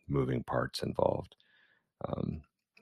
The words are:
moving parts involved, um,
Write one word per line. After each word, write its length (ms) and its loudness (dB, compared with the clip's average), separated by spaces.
moving 340 2
parts 400 -2
involved, 540 0
um, 320 -2